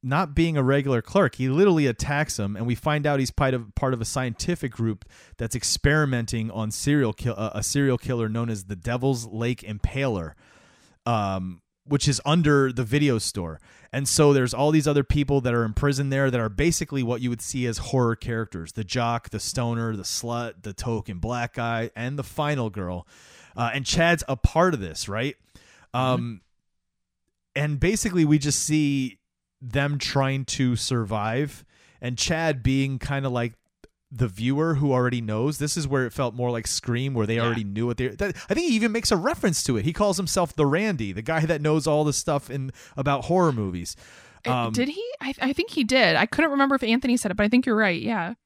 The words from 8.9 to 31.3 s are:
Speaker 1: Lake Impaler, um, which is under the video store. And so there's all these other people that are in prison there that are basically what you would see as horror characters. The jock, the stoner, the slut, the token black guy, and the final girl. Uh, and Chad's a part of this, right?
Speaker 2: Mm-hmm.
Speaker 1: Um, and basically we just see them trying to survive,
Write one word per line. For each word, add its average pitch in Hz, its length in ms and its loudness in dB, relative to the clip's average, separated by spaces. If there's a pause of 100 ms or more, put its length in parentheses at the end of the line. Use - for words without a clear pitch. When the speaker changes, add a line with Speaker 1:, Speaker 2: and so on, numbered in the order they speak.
Speaker 1:
Lake 113 360 -4
Impaler, 101 720 -2 (720)
um, 95 560 -2 (240)
which 143 200 0
is 135 160 0
under 147 480 4
the 123 120 -2
video 131 340 2
store. 85 420 -6 (320)
And 135 160 -4
so 147 240 6
there's 127 220 4
all 139 160 2
these 156 180 4
other 143 160 2
people 139 380 2
that 120 140 0
are 117 100 2
in 107 80 -4
prison 139 380 0
there 135 180 2
that 120 100 0
are 110 100 -2
basically 143 520 -2
what 120 180 -2
you 123 120 -2
would 117 100 -6
see 123 240 -4
as 113 140 -4
horror 120 360 2
characters. 107 580 -8
The 110 100 -6
jock, 117 480 -2
the 107 80 -6
stoner, 117 560 -2
the 95 80 -8
slut, 117 580 -6
the 101 120 -12
token 110 440 -6
black 120 380 -4
guy, 117 400 -2
and 127 240 -6
the 127 40 -6
final 147 460 -2
girl. 90 380 -6 (500)
Uh, 117 160 -2
and 135 140 -4
Chad's 165 400 2
a 135 80 -2
part 170 400 2
of 110 60 -6
this, 82 280 -8
right? 117 260 -4 (600)
Speaker 2:
Mm-hmm. - 20 0
Speaker 1:
Um, 120 440 -2 (1120)
and 147 240 -2
basically 180 460 4
we 151 120 6
just 143 260 0
see 143 560 0 (420)
them 139 360 -2
trying 135 480 0
to 127 300 0
survive, 113 880 -2 (380)